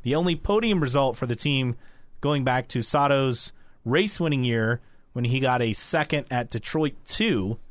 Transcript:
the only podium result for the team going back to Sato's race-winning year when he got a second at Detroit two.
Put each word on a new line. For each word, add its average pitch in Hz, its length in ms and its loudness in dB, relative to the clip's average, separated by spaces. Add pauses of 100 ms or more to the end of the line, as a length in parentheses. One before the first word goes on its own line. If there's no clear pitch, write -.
the 123 120 0
only 170 220 2
podium 208 420 2
result 135 380 2
for - 80 -4
the 120 100 -2
team 131 400 0 (460)
going 143 240 0
back 127 240 0
to 123 120 -2
Sato's 135 680 2 (320)
race-winning 151 640 0
year 117 340 0 (320)
when 123 140 -4
he 127 160 0
got 123 200 2
a 113 120 0
second 151 580 -2
at 123 180 -2
Detroit 147 440 -2 (100)
two. 113 560 0 (120)